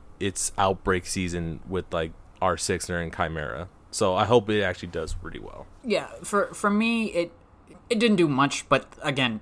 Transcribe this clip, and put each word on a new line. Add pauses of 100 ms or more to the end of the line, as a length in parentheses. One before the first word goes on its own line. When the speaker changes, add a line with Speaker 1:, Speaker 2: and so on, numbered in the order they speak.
(200)
Speaker 1:
its
outbreak
season (100)
with,
like, (300)
R
six
during
Chimera. (220)
So
I
hope
it
actually
does
pretty
well. (180)
Speaker 2:
Yeah, (160)
for,
for
me,
it, (600)
it
didn't
do
much,
but (120)
again,